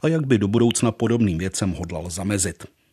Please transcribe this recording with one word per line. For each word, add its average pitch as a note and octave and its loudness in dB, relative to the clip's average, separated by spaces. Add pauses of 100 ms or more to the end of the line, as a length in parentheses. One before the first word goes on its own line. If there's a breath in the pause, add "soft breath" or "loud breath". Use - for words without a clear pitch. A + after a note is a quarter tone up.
a D3 0
jak D#3+ 0
by B2+ 4
do G2+ 2
budoucna A#2 2
podobným A2 0
věcem F#2 -2
hodlal F2 -8
zamezit. F#2 -4 (280)